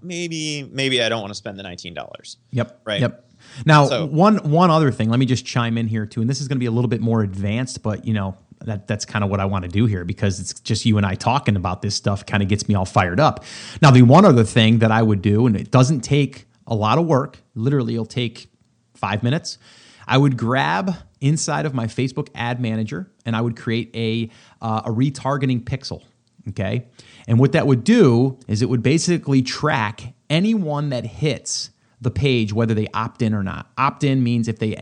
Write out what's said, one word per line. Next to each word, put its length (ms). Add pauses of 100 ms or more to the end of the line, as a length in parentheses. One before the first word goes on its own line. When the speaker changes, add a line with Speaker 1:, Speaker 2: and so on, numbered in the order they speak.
Speaker 1:
"Maybe, 680
maybe 300
I 80
don't 140
wanna 100
spend 240
the 60
nineteen 320
dollars." 420 (140)
Speaker 2:
Yep. 340
Speaker 1:
Right? 160
Speaker 2:
Yep. 300 (340)
Now, 220
Speaker 1:
So 180
Speaker 2:
one, 320 (140)
one 180
other 220
thing, 180
let 80
me 80
just 180
chime 360
in 80
here, 180
too, 160
and 80
this 120
is 60
gonna 120
be 80
a 40
little 180
bit 120
more 220
advanced, 580
but, 240
you 80
know, 240 (280)
that, 200
that's 200
kinda 200
what 140
I 60
wanna 240
do 180
here 180
because 340
it's 200
just 260
you 120
and 100
I 80
talking 400
about 260
this 140
stuff 320
kinda 180
gets 240
me 60
all 100
fired 340
up. 240 (380)
Now, 80
the 140
one 200
other 200
thing 360
that 120
I 100
would 220
do, 240
and 80
it 160
doesn't 300
take 440 (240)
a 60
lot 220
of 80
work. 340 (160)
Literally, 400
it'll 100
take 440 (460)
five 280
minutes. 340 (500)
I 100
would 200
grab 580 (260)
inside 440
of 80
my 140
Facebook 460
ad 280
manager 500 (140)
and 100
I 60
would 160
create 380
a, 340 (320)
uh, 240
a 40
retargeting 760
pixel, 380 (480)
okay? 360 (420)
And 120
what 120
that 160
would 160
do 640
is 140
it 80
would 120
basically 600
track 720 (160)
anyone 600
that 160
hits 640 (300)
the 80
page, 440
whether 200
they 200
opt 280
in 120
or 100
not. 340
Opt 260
in 200
means 240
if 100
they 240